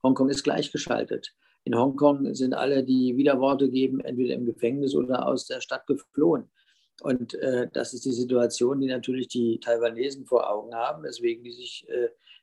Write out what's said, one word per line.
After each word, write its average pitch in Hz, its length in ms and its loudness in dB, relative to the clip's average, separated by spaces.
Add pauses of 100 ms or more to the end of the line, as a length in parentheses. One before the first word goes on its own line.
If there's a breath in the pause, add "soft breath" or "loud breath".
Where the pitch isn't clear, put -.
Hongkong 131 260 4
ist 139 140 -2
gleichgeschaltet. - 920 -2 (300)
In 120 120 -2
Hongkong 139 600 4
sind 131 180 0
alle, 135 300 2
die 127 340 2
Widerworte 139 500 4
geben, 131 340 0
entweder 127 340 -2
im 123 100 -4
Gefängnis 135 480 -2
oder 131 320 0
aus 127 220 -2
der 127 140 -6
Stadt - 260 -8
geflohen. 147 640 0 (500)
Und, 123 340 -4
äh, 123 380 -2
das 120 200 -4
ist 123 120 -10
die 135 60 -2
Situation, 123 680 0
die 135 80 0
natürlich 127 400 -4
die 117 320 0
Taiwanesen 117 680 -2
vor 117 240 2
Augen 110 260 -6
haben, 147 280 -4
weswegen 117 400 -4
die 120 80 -16
sich, 123 380 -16
äh, 120 200 -2 (340 soft breath)